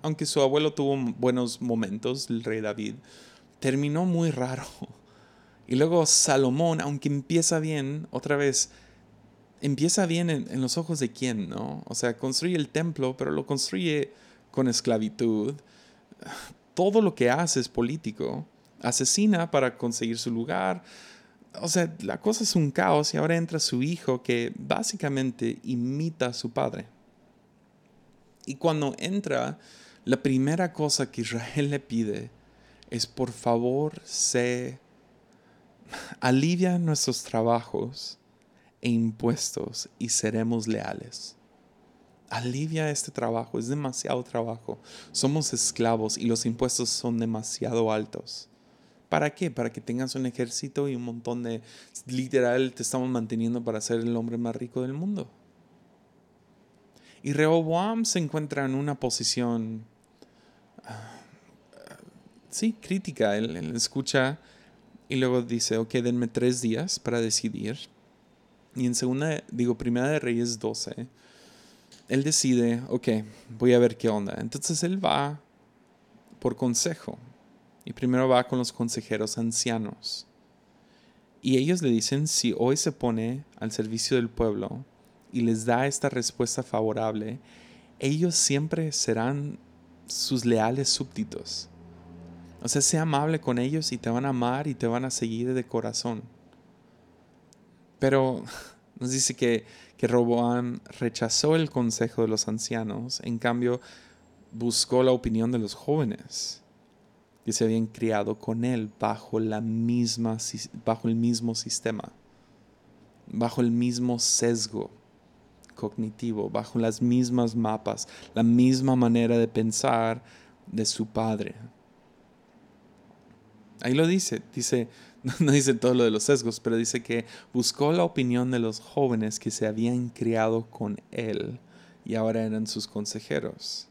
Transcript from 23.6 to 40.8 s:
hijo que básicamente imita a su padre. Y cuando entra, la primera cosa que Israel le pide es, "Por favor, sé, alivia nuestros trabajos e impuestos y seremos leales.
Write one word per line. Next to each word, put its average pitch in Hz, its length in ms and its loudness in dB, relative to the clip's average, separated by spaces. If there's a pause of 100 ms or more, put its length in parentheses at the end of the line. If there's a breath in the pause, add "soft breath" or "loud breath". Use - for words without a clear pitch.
hijo 135 400 -2
que 117 340 0
básicamente 135 1080 -2
imita 131 640 -2
a 123 60 -2
su - 180 -6
padre. 127 360 -4 (1600)
Y 139 100 -8
cuando 151 420 0
entra, 147 600 -2 (460 loud breath)
la 127 180 0
primera 147 500 0
cosa 143 380 -2
que - 120 -8
Israel 117 480 -2
le 143 100 -2
pide 113 500 -4 (600 soft breath)
es, 113 160 -4
"Por 123 260 -6
favor, 123 720 0
sé, 123 760 -2 (1400 loud breath)
alivia 170 580 4
nuestros 156 460 0
trabajos 117 920 -2 (600 soft breath)
e 120 100 0
impuestos 117 1000 -2 (100)
y 113 120 -6
seremos 113 580 0
leales. 104 680 -6 (920)